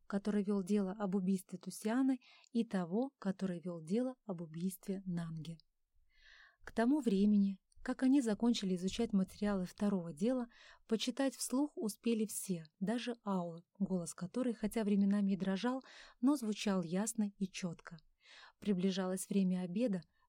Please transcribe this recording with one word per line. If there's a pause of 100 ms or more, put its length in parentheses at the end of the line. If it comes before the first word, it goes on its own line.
который
вел
дело
об
убийстве
Тусианы, (340)
и
того,
который
вел
дело (100)
об
убийстве
Нанги. (1080)
К
тому
времени, (240)
как
они
закончили
изучать
материалы
второго
дела, (420)
почитать
вслух
успели
все, (140)
даже
Аула, (140)
голос
которой,
хотя
временами
и
дрожал, (380)
но
звучал
ясно
и
четко. (640)
Приближалось
время
обеда, (260)